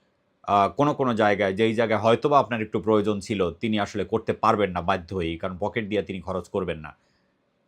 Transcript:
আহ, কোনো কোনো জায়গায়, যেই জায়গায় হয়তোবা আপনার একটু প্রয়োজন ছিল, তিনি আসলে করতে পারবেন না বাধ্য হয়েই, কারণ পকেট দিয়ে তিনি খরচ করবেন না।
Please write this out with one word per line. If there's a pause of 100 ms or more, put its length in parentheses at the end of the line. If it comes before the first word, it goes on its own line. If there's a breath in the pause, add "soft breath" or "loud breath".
(440)
আহ,
কোনো
কোনো
জায়গায়,
যেই
জায়গায়
হয়তোবা
আপনার
একটু
প্রয়োজন
ছিল,
তিনি
আসলে
করতে
পারবেন
না
বাধ্য
হয়েই,
কারণ
পকেট
দিয়ে
তিনি
খরচ
করবেন
না। (720)